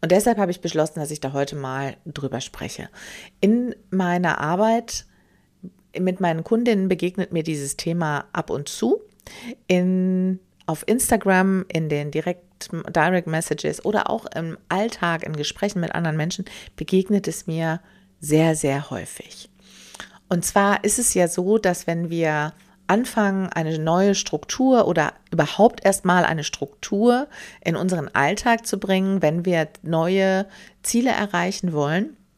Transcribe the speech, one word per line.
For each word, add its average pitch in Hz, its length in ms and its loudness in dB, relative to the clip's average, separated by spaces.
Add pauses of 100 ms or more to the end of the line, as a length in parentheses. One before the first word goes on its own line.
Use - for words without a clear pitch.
Und 170 100 0
deshalb 208 260 4
habe 196 140 0
ich 180 80 -6
beschlossen, 160 400 -2
dass 147 120 -6
ich 151 100 -10
da 139 120 -6
heute 139 220 -4
mal 135 400 -6 (100)
drüber 135 360 -8
spreche. - 480 -12 (500)
In 233 360 2 (160)
meiner 180 480 0
Arbeit 220 640 0 (920)
mit 180 220 0
meinen 165 240 0
Kundinnen 226 440 2
begegnet 180 440 -2
mir 165 120 -2
dieses 147 340 -4
Thema 165 560 -2
ab - 160 -6
und 143 200 -6
zu. 262 320 0 (680)
In, 185 720 2 (260)
auf 156 200 -6
Instagram, 190 840 2
in 160 200 -2
den 147 240 -2
Direct, - 600 -6
Direct 175 560 0
Messages 160 580 -4
oder - 240 0
auch - 160 -4 (100)
im 165 220 -6 (120)
Alltag, 175 540 -2
in 156 120 -8
Gesprächen 180 440 -4
mit 170 160 -4
anderen 160 220 -2
Menschen 170 280 -4 (300)
begegnet 190 520 2
es - 200 -6
mir 165 340 -2 (380)
sehr, 156 360 4
sehr 143 340 -2
häufig. - 600 -12 (800)
Und 175 160 0
zwar 202 400 2
ist 208 160 0
es 233 140 0
ja 175 160 4
so, 190 280 2
dass 180 300 0
wenn 170 220 -2
wir 156 440 0 (360)
anfangen, 196 600 2
eine 160 280 -2
neue 180 380 4
Struktur 254 720 2
oder 165 260 0 (180)
überhaupt 165 540 4
erstmal 180 400 4
eine 160 180 0
Struktur 240 840 0 (360)
in 165 120 0
unseren 180 340 -2
Alltag 208 560 2
zu 196 140 -4
bringen, 190 420 2
wenn 165 240 2
wir 165 220 2 (160)
neue 190 640 2 (340)
Ziele 240 300 0
erreichen 180 600 -2
wollen 160 460 -2 (200)